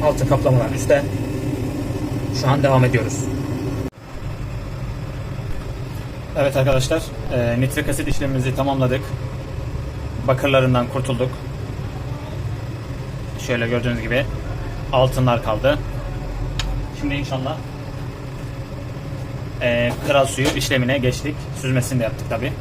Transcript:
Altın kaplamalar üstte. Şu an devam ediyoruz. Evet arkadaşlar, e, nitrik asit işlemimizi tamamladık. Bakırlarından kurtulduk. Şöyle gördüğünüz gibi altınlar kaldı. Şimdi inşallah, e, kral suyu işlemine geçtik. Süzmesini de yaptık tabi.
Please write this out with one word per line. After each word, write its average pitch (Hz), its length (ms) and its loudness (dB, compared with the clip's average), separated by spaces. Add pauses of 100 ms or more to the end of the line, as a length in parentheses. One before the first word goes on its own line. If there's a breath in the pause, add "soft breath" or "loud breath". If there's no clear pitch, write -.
Altın 135 220 4
kaplamalar 127 440 4
üstte. 139 320 4 (1400)
Şu - 80 2
an 135 140 4
devam 135 220 6
ediyoruz. 113 400 2 (3250)
Evet 139 180 4
arkadaşlar, 135 460 4 (320)
e, 120 260 2
nitrik 135 280 2
asit 139 200 0
işlemimizi 135 480 2
tamamladık. 131 460 2 (1300)
Bakırlarından 127 580 4
kurtulduk. 127 440 0 (2250)
Şöyle 117 220 0
gördüğünüz 120 340 0
gibi 117 220 2 (680)
altınlar 127 520 4
kaldı. 117 340 2 (1200)
Şimdi 143 140 0
inşallah, 135 420 -2 (2000)
e, 120 300 2 (140)
kral 139 200 6
suyu 131 220 2
işlemine 135 500 2
geçtik. 127 360 0 (260)
Süzmesini 127 400 2
de 117 40 2
yaptık - 260 -4
tabi. 123 300 -2